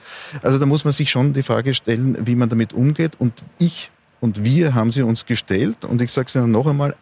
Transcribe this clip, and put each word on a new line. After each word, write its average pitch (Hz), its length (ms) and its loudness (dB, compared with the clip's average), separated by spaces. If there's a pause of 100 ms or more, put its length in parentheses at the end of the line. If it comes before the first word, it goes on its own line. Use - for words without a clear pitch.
(420)
Also 135 180 2
da 143 60 0
muss 143 180 2
man 147 80 0
sich 139 180 -2
schon 135 240 2
die 135 80 -2
Frage 123 320 0
stellen, 120 440 0 (100)
wie 120 80 2
man 120 140 2
damit 113 240 0
umgeht. 147 440 0
Und 120 260 -4 (140)
ich - 320 -2 (300)
und 104 240 -2
wir 143 300 2
haben 117 180 2
sie 135 100 0
uns 113 240 0
gestellt. 117 580 -2
Und 120 180 0
ich 123 100 -2
sage 131 160 -2
es - 80 -4
Ihnen 120 160 2
noch 113 140 4
einmal, 143 360 0